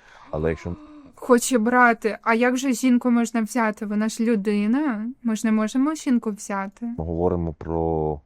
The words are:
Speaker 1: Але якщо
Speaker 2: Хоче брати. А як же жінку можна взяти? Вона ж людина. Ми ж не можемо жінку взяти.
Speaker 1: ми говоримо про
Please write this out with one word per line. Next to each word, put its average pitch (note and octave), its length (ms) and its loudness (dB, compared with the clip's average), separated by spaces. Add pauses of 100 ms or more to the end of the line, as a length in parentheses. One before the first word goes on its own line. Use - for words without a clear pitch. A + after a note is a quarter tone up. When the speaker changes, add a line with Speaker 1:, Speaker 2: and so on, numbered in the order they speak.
(300)
Speaker 1:
Але D#2 200 0
якщо E2+ 260 -6 (380)
Speaker 2:
Хоче B3 440 2
брати. A#3 640 2
А A3+ 120 0
як B3 220 2
же C4 160 -2
жінку B3 380 2
можна A#3 320 0
взяти? G#3+ 440 -2
Вона G#3 220 -2
ж A3+ 160 -4
людина. A3 840 0 (160)
Ми A3 140 0
ж A3+ 100 -2
не A3 60 4
можемо C4 420 2
жінку A#3+ 360 0
взяти. G3 560 -8
Speaker 1:
ми A#3 180 -6
говоримо F2 480 0
про D#2+ 720 -2